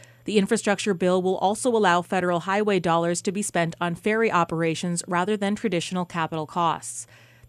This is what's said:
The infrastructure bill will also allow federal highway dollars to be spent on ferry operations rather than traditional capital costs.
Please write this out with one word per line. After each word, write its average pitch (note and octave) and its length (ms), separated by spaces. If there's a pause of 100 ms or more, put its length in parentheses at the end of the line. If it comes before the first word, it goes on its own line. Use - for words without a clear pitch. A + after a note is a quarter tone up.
(240)
The G#3 140
infrastructure G3+ 560
bill F3+ 260
will F#3 160
also G#3 320
allow G3 320
federal F3+ 400
highway G3 400
dollars E3+ 400
to G3+ 120
be G3+ 100
spent E3+ 400
on F3 120
ferry A3 380
operations E3+ 720
rather F#3 300
than G3+ 200
traditional F3+ 500
capital D#3+ 400
costs. - 600 (420)